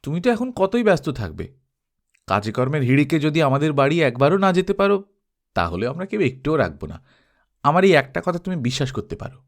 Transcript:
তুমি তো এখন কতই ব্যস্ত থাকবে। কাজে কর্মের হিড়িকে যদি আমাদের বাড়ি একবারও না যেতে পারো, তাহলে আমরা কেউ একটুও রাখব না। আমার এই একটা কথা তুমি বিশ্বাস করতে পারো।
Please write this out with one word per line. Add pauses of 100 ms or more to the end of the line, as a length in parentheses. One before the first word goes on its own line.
তুমি
তো
এখন
কতই
ব্যস্ত
থাকবে। (720)
কাজে
কর্মের
হিড়িকে
যদি
আমাদের
বাড়ি
একবারও
না
যেতে
পারো, (500)
তাহলে
আমরা
কেউ
একটুও
রাখব
না। (580)
আমার
এই
একটা
কথা
তুমি
বিশ্বাস
করতে
পারো।